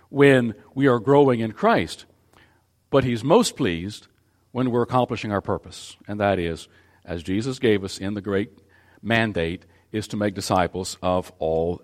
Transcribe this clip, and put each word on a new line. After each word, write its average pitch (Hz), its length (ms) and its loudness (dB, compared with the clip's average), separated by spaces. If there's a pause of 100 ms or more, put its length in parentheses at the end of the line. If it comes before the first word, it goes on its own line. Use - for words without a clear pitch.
when 131 460 4 (200)
we 139 140 2
are 120 100 4
growing 135 420 4
in 113 120 -4
Christ. 175 540 -2 (840)
But 135 140 4
he's 120 180 -2
most 170 340 4
pleased 92 520 -4 (420)
when 127 220 -4
we're 120 100 2
accomplishing 120 480 -2
our 101 120 -2
purpose. - 540 -10 (120)
And 104 120 -8
that 101 180 2
is, 85 300 -6 (360)
as 85 180 -10
Jesus 110 380 -4
gave 104 240 2
us - 140 -10
in 98 160 -6
the 104 60 -8
great 101 300 -2 (520)
mandate, 101 640 -2 (280)
is 107 160 -4
to - 80 -8
make 104 180 0
disciples 92 680 -2
of 90 360 -2
all 82 460 -2